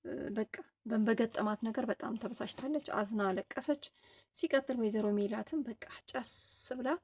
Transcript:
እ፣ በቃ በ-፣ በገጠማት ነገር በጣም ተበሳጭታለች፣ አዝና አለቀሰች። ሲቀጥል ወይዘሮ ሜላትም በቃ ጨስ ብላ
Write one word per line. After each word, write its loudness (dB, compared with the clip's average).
እ፣ -6
በቃ -2
በ-፣ 2
በገጠማት 4
ነገር 0
በጣም -2
ተበሳጭታለች፣ -4
አዝና 0
አለቀሰች። 0
ሲቀጥል 2
ወይዘሮ 2
ሜላትም 0
በቃ -8
ጨስ -2
ብላ -2